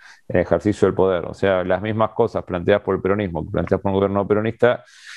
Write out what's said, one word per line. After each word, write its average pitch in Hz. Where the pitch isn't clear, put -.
en -
el 90
ejercicio 95
del 92
poder. 92
O -
sea, 95
las 90
mismas 107
cosas 101
planteadas 92
por 98
el 87
peronismo 90
que 85
planteadas 90
por 98
un 95
gobierno 98
peronista, 113